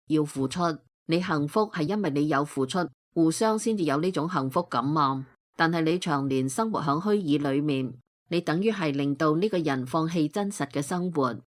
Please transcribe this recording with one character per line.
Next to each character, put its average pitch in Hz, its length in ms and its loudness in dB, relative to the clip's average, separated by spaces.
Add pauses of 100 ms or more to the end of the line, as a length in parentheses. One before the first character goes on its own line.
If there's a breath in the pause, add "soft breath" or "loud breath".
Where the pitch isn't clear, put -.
要 156 160 2
付 135 240 -2
出。 175 140 -6 (440)
你 165 160 2
幸 156 260 0
福 214 140 2 (100)
係 165 120 -2
因 202 180 0
為 175 100 0
你 143 160 2
有 143 180 2
付 135 200 -2
出， 160 220 -2 (260)
互 160 160 4
相 220 280 2
先 220 180 -2
至 190 80 -2
有 143 160 2
呢 185 120 0
種 160 180 0
幸 135 200 -2
福 175 140 0
感 135 320 -2
啊。 135 300 0 (300)
但 165 160 2
係 170 100 0
你 165 180 2
長 139 280 -2
年 135 200 0
生 220 240 -2
活 - 100 -2
響 151 180 0
虛 208 160 2
擬 151 220 2
裏 143 240 0
面， 135 320 -2 (360)
你 175 120 0
等 165 200 0
於 220 100 2
係 170 200 0
令 143 240 0
到 156 200 2
呢 202 140 0
個 185 80 0
人 139 280 0
放 160 220 -2
棄 160 220 0
真 202 220 -2
實 143 180 -4
嘅 143 120 -4
生 180 300 -2
活。 131 240 0 (140)